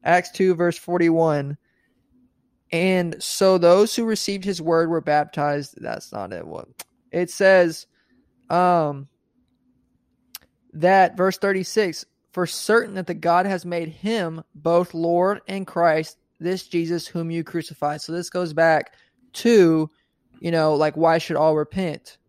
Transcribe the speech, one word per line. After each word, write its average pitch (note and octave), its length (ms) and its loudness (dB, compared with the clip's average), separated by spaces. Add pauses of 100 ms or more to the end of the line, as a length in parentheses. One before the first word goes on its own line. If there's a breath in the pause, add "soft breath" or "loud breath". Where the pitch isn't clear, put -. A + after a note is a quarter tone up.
Acts F3+ 260 0
two, F#3 240 2
verse E3+ 220 0
forty-one. D#3+ 800 0 (1160)
"And F3 500 -2
so F#3+ 340 2
those F3+ 380 4
who A#3 100 -2
received G3+ 400 -4
his F#3+ 160 -6
word E3 300 0
were E3 100 -2
baptized." D3 800 -2
That's - 320 -10
not G2 200 -10
it. E2 140 -12
What? - 220 -14 (440)
It F3 180 -4
says, F#3 560 4 (640)
um, E3 580 0 (1600)
that, F3+ 440 4
verse F#3 220 0
thirty-six, G3 680 -2 (280)
"For F3+ 140 -4
certain G#3+ 480 -2
that F#3 120 -8
the F3 80 -8
God E3+ 320 0
has F#3+ 180 -6
made E3+ 240 -6
him E3 540 -6 (120)
both E3+ 400 0
Lord F3 520 0
and F#3+ 200 -8
Christ, D#3+ 520 0 (220)
this F3+ 260 -6
Jesus E3+ 400 -4
whom E3 240 -8
you E3 140 -6
crucified." D3+ 560 -8
So - 120 -12
this E3+ 180 -8
goes F3+ 220 -4
back D#3+ 420 2 (400 soft breath)
to, E3 540 4 (520)
you E3+ 100 -6
know, D#3 240 2
like, D3+ 220 0
why E3 220 4
should D#3+ 180 -4
all D#3 180 2
repent? D#3 640 -6 (100)